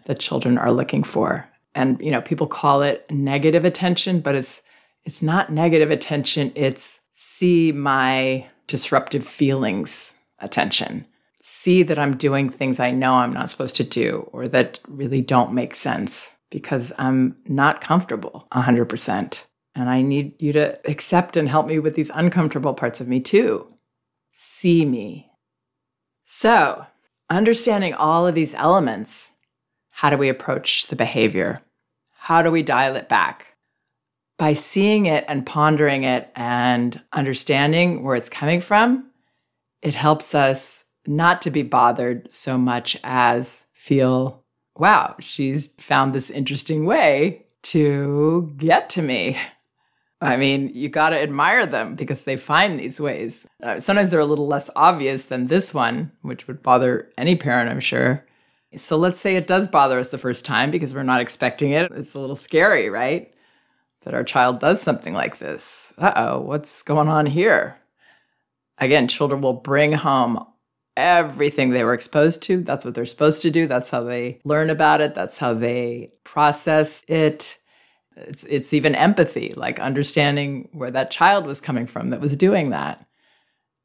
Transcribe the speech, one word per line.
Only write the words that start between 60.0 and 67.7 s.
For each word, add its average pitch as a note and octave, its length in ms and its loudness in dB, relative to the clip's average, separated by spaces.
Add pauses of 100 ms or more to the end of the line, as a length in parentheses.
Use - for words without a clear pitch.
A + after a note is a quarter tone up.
the C3+ 100 -10
first B2 260 -6
time B2+ 240 0
because D3+ 240 -4
we're C#3 80 -8
not B2+ 200 2
expecting B2+ 500 -2
it. E3+ 200 0
It's - 220 -12
a C#3+ 60 -12
little C3+ 160 -8
scary, D#3+ 520 2
right? B2+ 460 -4 (680)
That - 120 -10
our B2 100 -2
child B2 360 0
does F#3 200 2
something G2+ 360 -4
like - 240 -6
this. - 580 -10
Uh-oh, C3 440 0
what's C#3+ 420 -8
going D3+ 240 0
on D#3 180 2
here? D#3+ 540 0 (1000)